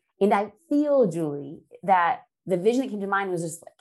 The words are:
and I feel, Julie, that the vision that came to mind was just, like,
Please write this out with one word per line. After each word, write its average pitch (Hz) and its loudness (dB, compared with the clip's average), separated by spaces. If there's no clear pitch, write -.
and 202 4
I 214 -2
feel, 294 4
Julie, 147 -6
that 175 2
the 190 -2
vision 226 2
that 262 -4
came 208 -8
to 196 -6
mind 196 -2
was 175 -4
just, 165 -10
like, - -20